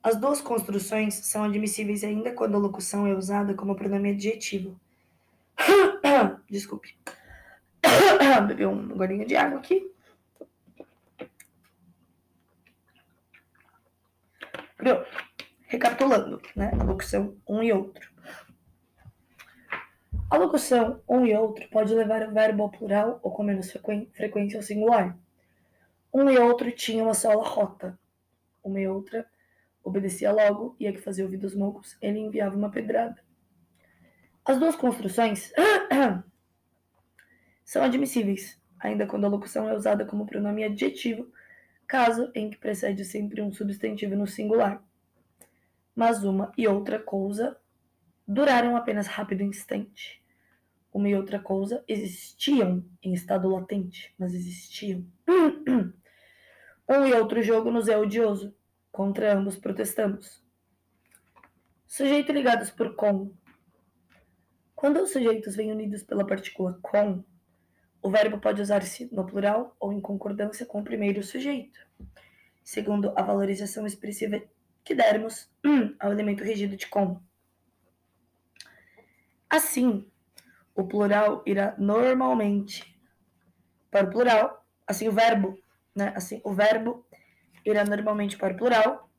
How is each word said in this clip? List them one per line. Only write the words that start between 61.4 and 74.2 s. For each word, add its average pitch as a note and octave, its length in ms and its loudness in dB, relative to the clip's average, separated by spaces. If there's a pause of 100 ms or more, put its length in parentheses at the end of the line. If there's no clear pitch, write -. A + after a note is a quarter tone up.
Sujeito C#4+ 460 0
ligados B3 400 2
por - 240 -4
com. G3 400 -2 (1400)
Quando D4 260 2
os - 80 -2
sujeitos A3 460 0
vêm G#3+ 160 -4
unidos G#3 320 -8
pela G3+ 200 -2
partícula F#3+ 560 -6
com, G3+ 440 0 (760)
o G3 80 -4
verbo G#3 300 2
pode G3+ 240 -2
usar-se G3+ 500 -2
no F#3+ 140 -4
plural G3+ 540 -2
ou G3+ 120 -6
em G3+ 80 -6
concordância G#3 640 -8
com G#3 160 -8
o G#3 40 -10
primeiro G3+ 400 -2
sujeito, C4 560 -8 (840)
segundo G#3 540 -4
a F#3 60 0
valorização G3 640 -2
expressiva G#3 560 -6 (440)